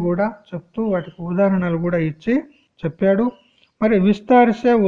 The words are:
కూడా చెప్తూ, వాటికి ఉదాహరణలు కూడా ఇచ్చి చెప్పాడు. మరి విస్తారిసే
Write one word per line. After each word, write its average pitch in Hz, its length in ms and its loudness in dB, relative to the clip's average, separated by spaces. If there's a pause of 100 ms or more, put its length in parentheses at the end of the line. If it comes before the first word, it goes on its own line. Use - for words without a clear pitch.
కూడా 175 200 -2 (240)
చెప్తూ, 175 320 -12 (120)
వాటికి - 260 -8 (120)
ఉదాహరణలు 180 540 0
కూడా 175 140 -2 (100)
ఇచ్చి 185 240 -6 (480)
చెప్పాడు. 196 440 0 (560)
మరి 220 140 2 (120)
విస్తారిసే 240 640 2 (140)